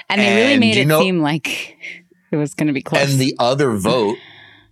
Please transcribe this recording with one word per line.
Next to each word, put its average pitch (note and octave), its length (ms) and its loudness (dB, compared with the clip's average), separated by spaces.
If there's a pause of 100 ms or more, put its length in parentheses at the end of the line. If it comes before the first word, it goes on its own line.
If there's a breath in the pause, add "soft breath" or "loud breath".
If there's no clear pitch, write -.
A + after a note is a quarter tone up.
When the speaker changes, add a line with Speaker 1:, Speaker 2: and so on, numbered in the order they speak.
Speaker 1:
And G3+ 120 -2
they G3+ 160 2
really B3+ 160 4
Speaker 2:
And C4+ 80 4
Speaker 1:
made A3 160 2
Speaker 2:
you - 60 2
Speaker 1:
it C3+ 40 0
Speaker 2:
know D#3 140 4
Speaker 1:
seem F3+ 220 0
like - 540 -4 (540 loud breath)
it D#3+ 60 -2
was D3 180 -4
gonna D3+ 180 -2
be C3+ 100 -6
close. C#3 280 -2
Speaker 2:
And C3+ 100 2
the C3 180 0
other C3 380 2
vote, A2 400 0 (540 loud breath)